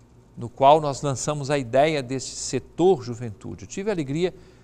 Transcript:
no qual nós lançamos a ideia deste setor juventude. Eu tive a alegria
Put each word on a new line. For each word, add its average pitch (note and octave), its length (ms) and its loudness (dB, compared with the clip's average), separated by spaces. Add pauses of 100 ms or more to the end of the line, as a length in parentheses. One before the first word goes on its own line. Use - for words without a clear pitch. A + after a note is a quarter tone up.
(360)
no A2+ 140 -12
qual C#3+ 320 6
nós C#3 180 -4
lançamos C#3+ 500 -4
a D3+ 60 2
ideia C#3 460 2
deste B2+ 320 -6
setor D#3 680 0
juventude. A2 600 -10
Eu F#2+ 40 -18
tive G3 220 -6
a G#3 40 -2
alegria E3 400 -2 (300)